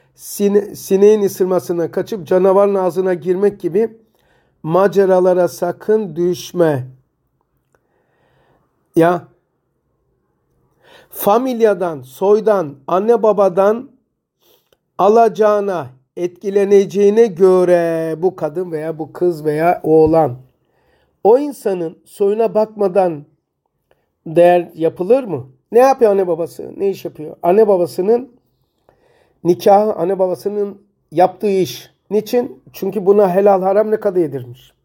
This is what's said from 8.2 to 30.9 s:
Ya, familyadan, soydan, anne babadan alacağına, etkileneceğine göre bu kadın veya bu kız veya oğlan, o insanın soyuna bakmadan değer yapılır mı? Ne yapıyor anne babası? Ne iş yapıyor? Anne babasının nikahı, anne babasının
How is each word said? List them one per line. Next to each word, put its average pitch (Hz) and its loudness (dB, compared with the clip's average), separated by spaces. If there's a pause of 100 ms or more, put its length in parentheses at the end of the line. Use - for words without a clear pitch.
Ya, 170 0 (1800)
familyadan, 202 -2
soydan, 190 0 (120)
anne 208 0
babadan 202 0 (1080)
alacağına, 202 2 (300)
etkileneceğine 202 2
göre 170 2
bu 180 -2
kadın 165 -8
veya 156 -8
bu 143 -12
kız 165 -4
veya 156 0
oğlan, 156 2 (840)
o 220 6
insanın 196 -6
soyuna 208 -2
bakmadan 196 -2 (1000)
değer 170 2
yapılır 180 0
mı? 156 -10 (240)
Ne 220 4
yapıyor 254 4
anne 196 0
babası? 165 -8
Ne 196 -2
iş - -8
yapıyor? 156 -14
Anne 202 4
babasının 196 -2 (1120)
nikahı, 196 2
anne 180 -4
babasının 202 -4 (300)